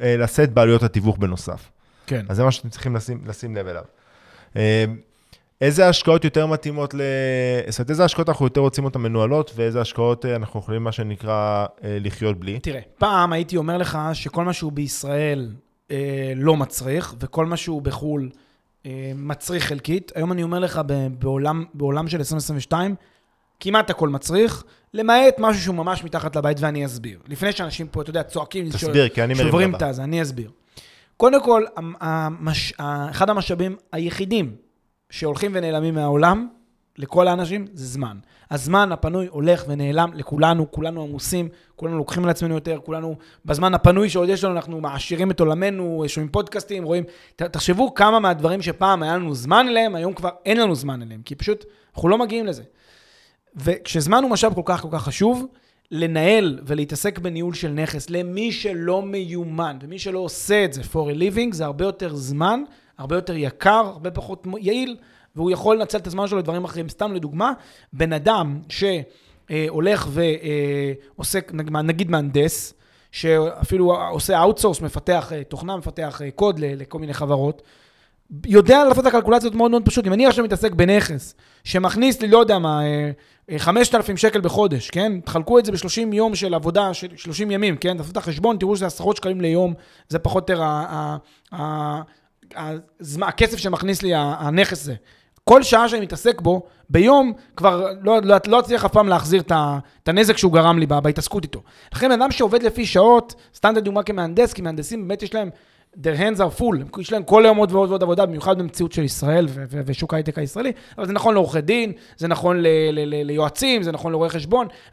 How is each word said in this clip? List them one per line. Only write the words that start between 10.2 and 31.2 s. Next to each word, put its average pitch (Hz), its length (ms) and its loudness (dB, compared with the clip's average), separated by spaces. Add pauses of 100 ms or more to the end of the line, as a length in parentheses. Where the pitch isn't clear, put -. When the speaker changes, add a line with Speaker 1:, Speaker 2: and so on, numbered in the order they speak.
Speaker 1:
אה, 123 100 -2
אנחנו 107 240 -8
יכולים, 113 240 -6
מה 113 80 -4
שנקרא, 107 760 -2 (180)
אה, 104 160 -6
לחיות 101 400 -4
בלי? 98 200 -8
Speaker 2:
תראה, 135 200 -8 (180)
פעם 185 340 2
הייתי 165 240 -4
אומר 165 200 -2
לך 156 220 -4 (140)
שכל 160 320 -6
משהו 170 260 -4
בישראל, 143 800 -4 (400)
אה, 135 460 -6
לא 151 200 4
מצריך, 139 640 -4
וכל 160 260 -2
משהו 165 340 -6
בחו"ל, 139 500 -6 (560)
אה, 135 280 -12
מצריך 147 500 -6
חלקית. 151 500 -4
היום 170 180 -2
אני 180 100 -2
אומר 170 160 -4
לך, 170 280 -2
ב-, 139 200 -2 (120)
בעולם, 139 460 -2 (100)
בעולם 143 340 -2
של 165 120 -4
עשרים 156 180 -4
עשרים 147 200 -6
ושתיים, 180 360 -2 (640)
כמעט 208 300 2
הכל 160 180 0
מצריך, 175 560 0 (300)
למעט 240 440 6
משהו 214 240 2
שהוא 185 120 -2
ממש 170 300 -4
מתחת 156 320 -6
לבית, 147 240 0
ואני 147 260 -2
אסביר. 117 320 -12 (100)
לפני 190 240 -4
שאנשים 165 340 -8
פה, 151 160 -8
אתה 156 80 -10
יודע, 160 120 -2
צועקים, 165 480 -8
Speaker 1:
תסביר, 143 360 2
Speaker 2:
ש-, 117 40 -2
Speaker 1:
כי 117 120 -2
אני 123 120 -2
מרים 131 120 0
Speaker 2:
שוברים 180 220 2
Speaker 1:
גבה. 180 80 -4
Speaker 2:
את 165 60 -4
הזה, 135 220 -4
אני 160 180 -4
אסביר. 120 280 -10 (680)
קודם 269 280 4